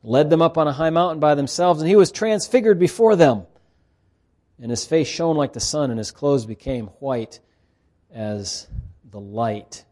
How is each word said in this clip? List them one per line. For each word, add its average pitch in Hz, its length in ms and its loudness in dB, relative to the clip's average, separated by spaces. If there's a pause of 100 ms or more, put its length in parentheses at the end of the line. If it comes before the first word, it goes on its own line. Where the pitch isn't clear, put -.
"led 131 280 2
them 165 120 4
up 165 160 2
on 151 100 2
a 143 60 -2
high 160 180 -2
mountain 165 280 0
by 151 160 4
themselves, 156 460 0
and 156 80 -2
he 208 80 6
was 185 140 6
transfigured 214 680 0
before 208 380 2
them. 123 280 4 (1160)
And 120 100 -8
his 113 140 -6
face 165 220 0
shone 165 280 -2
like 147 180 -2
the 117 60 -12
sun, 147 300 -4
and 117 80 -4
his 107 140 -8
clothes 139 340 -2
became 113 420 -8 (120)
white 127 420 -8 (720)
as 107 520 -8 (460)
the 104 80 -18
light." 104 720 -8